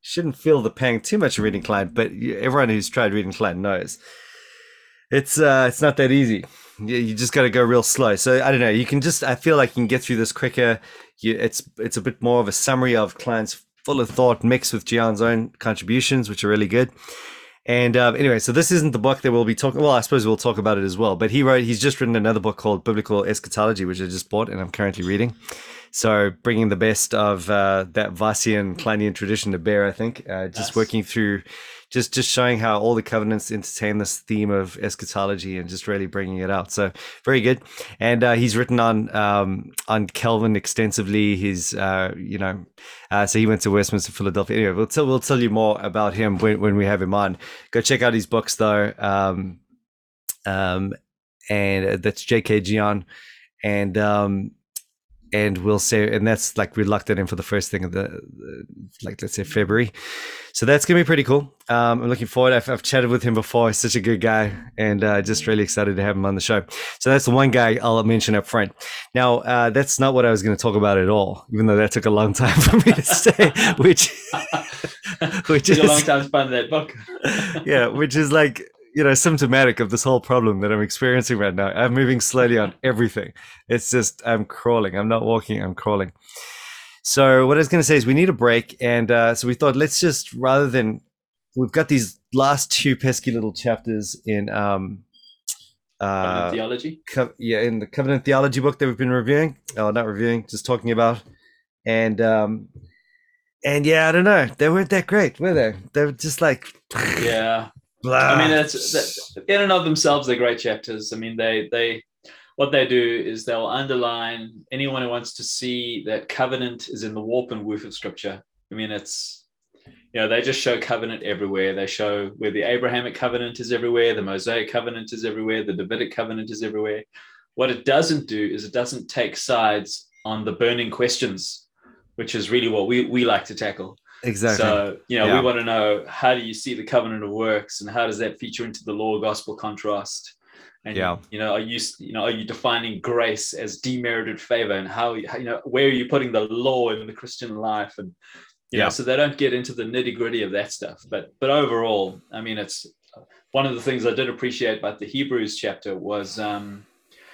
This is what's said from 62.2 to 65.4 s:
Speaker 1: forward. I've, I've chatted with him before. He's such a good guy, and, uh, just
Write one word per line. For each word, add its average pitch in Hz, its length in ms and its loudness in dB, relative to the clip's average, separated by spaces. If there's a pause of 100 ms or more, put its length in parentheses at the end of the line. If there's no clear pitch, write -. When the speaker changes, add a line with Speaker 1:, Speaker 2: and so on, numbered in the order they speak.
Speaker 1:
forward. 127 240 4
I've, 120 160 2
I've 123 140 -2
chatted 123 280 2
with 123 140 2
him 120 100 2
before. 113 340 2
He's 107 80 0
such 120 200 0
a 113 40 2
good 104 200 0
guy, 110 320 2 (260)
and, 104 240 0
uh, 104 200 2
just 107 260 -2